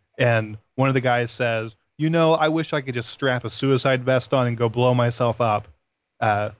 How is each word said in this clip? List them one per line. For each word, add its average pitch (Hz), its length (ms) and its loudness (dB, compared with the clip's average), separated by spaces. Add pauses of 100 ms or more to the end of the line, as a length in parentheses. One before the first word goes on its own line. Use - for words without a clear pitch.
(180)
And 113 400 0 (180)
one 135 140 2
of 131 40 0
the 131 80 0
guys 120 300 0
says, 113 460 -4 (200)
"You 156 120 -2
know, 165 240 4
I 156 160 2
wish 160 240 -2
I 151 80 -2
could 131 120 -8
just 120 160 -6
strap 127 360 -2
a 110 40 -4
suicide 131 540 0
vest 131 300 0
on 127 140 2
and 117 100 -2
go 120 100 0
blow 120 260 2
myself 120 460 0
up, 107 300 -2 (500)
uh, 107 300 0 (100)